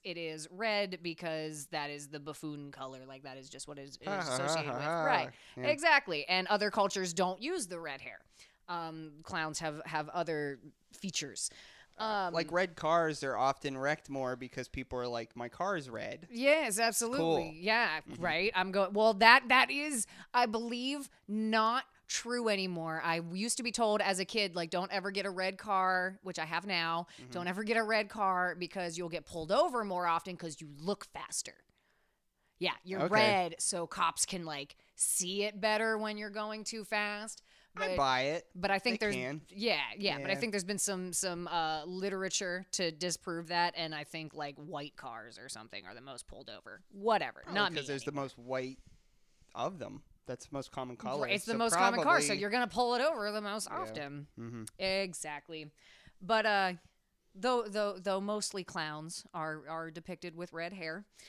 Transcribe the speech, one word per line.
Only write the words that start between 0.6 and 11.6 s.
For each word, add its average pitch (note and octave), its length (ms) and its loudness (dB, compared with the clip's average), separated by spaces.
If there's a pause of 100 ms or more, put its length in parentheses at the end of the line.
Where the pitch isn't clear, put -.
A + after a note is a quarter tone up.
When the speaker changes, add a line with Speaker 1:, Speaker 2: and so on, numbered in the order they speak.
Speaker 1:
because D#3 680 -4
that D3 200 -4
is D3 200 -8
the D3 120 -10
buffoon D3 500 -8
color. C3 360 -10
Like, C3+ 160 -16
that C3+ 160 -12
is C3+ 100 -16
just - 180 -14
what D3 120 -12
is, C#3 240 -14
is D3 40 -12
Speaker 2:
Ha, G3+ 100 -2
ha, F3+ 60 0
ha, C#3 120 0
Speaker 1:
associated D3 380 0
Speaker 2:
ha, A#2+ 40 -2
Speaker 1:
with. C#3 80 -2
Speaker 2:
ha. D#3+ 200 0
Speaker 1:
Right. D#3+ 260 2 (260)
Speaker 2:
Yeah. F#3+ 120 -8
Speaker 1:
Exactly. C#4+ 600 4
And F#3 200 2
other G#3 220 2
cultures G3 440 0
don't F#3 260 2
use C#4+ 280 -2
the F3 120 -8
red C#3+ 220 -8
hair. A2 160 -14 (500)
Um, D#3+ 440 -6 (100)
clowns D#3+ 380 -2
have, D#3 260 -4
have D3+ 240 -2
other D3+ 500 0 (320)
features. - 560 -4 (500)